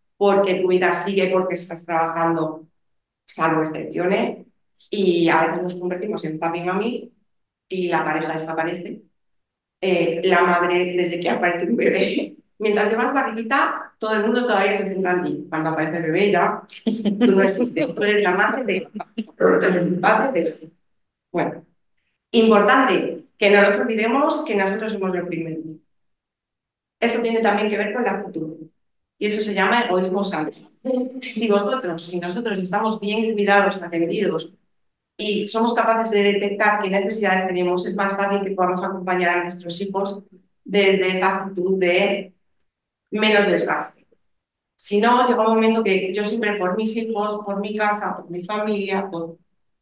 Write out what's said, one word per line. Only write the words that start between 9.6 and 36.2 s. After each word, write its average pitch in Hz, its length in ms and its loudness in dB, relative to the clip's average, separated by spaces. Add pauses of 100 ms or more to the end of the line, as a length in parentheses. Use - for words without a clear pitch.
Eh, 170 440 2
la 180 180 6
madre, 180 520 2
desde 175 240 -2
que 175 100 -2
aparece 175 360 0
un - 100 0
bebé, - 600 0 (120)
<laughs> - 120 -20
mientras 208 300 2
llevas 240 240 0
barriguita, 226 840 -2
todo 220 180 -2
el 208 80 0
mundo 247 220 2
todavía 202 320 2
se 190 140 -2
centra 180 220 0
en 170 100 0
ti. 147 260 -6
Cuando 160 220 -2
aparece 156 260 -2
el 165 60 -4
bebé 185 280 2
ya, 180 300 2 (240)
tú 208 460 2
no 190 120 6
existes, 170 520 0
tú 208 80 -2
eres 202 200 2
la 180 80 2
madre 214 340 0
de, 190 220 -4 (280)
tú - 320 -2
eres 185 360 4
el 180 160 0
padre 196 440 2
de... 160 280 -6 (600)
Bueno, - 340 -4 (680)
importante 220 920 4 (120)
que 202 120 4
no 202 140 8
nos 202 160 4
olvidemos 233 680 0
que 214 100 -4
nosotros 202 380 -2
somos 190 220 -4
lo 175 120 -4
primero. 160 340 -6 (1400)
Eso 233 220 0
tiene 226 200 0
también 208 280 2
que 202 80 -2
ver 208 160 -2
con 240 100 -2
la 196 80 0
actitud. 160 460 -8 (600)
Y 208 100 -2
eso 208 140 -2
se 208 120 -4
llama 196 280 2
egoísmo 185 420 0
sano. 156 280 -4 (800)
Si 214 180 -2
vosotros, 202 540 0
si 180 160 -6
nosotros 190 400 -6
estamos 208 400 -2
bien 220 340 -2
cuidados, 202 480 2
atendidos, 170 720 -2 (640)
y 208 300 -2
somos 226 260 0
capaces 226 380 2
de 202 120 2